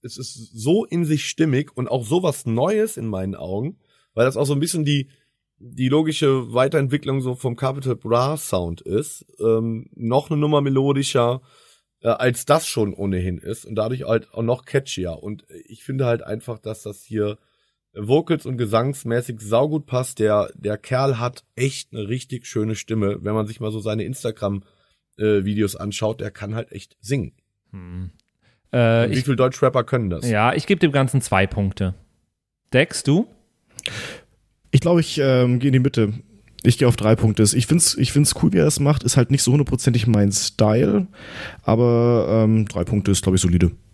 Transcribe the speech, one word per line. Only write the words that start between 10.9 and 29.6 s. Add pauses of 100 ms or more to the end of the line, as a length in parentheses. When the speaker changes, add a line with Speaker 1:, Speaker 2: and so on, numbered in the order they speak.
Speaker 1:
äh,
als
das
schon
ohnehin
ist
und
dadurch
halt
auch
noch
catchier.
Und (220)
ich
finde
halt
einfach,
dass
das
hier (560)
vocals-
und
gesangsmäßig
saugut
passt.
Der,
der
Kerl
hat (120)
echt
eine
richtig
schöne
Stimme.
Wenn
man
sich
mal
so
seine
Instagram, (560)
äh,
Videos
anschaut,
der
kann
halt
echt
singen. (380)
Speaker 2:
Hm. (600)
Äh,
Speaker 1:
Und
wie
Speaker 2:
ich
Speaker 1:
viele
Deutschrapper